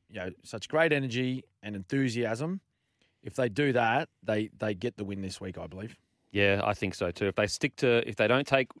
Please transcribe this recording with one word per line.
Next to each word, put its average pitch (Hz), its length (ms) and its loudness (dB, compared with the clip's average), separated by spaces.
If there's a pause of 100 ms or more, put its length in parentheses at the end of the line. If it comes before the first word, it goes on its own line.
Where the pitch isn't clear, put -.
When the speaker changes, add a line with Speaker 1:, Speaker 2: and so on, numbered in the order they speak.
(100)
Speaker 1:
you 104 100 -10
know, 92 100 -6 (140)
such - 240 -12
great 156 240 4
energy 127 520 -2 (180)
and 104 120 -8
enthusiasm. 123 840 -2 (640)
If 117 120 -12
they 127 140 2
do 135 240 2
that, 117 360 2 (140)
they, 107 360 0
they 107 160 -2
get 117 220 -4
the 107 80 -6
win 98 180 -6
this 92 180 -8
week, 92 180 -8
I 87 80 -10
believe. 95 300 -12 (340)
Speaker 2:
Yeah, 101 320 4
I 104 120 2
think 95 200 -2
so 90 160 -2
too. 101 160 -2
If 95 100 0
they 104 100 4
stick - 300 -4
to, 120 320 2
if 107 80 -8
they 107 120 4
don't 127 180 2
take 135 220 2 (120)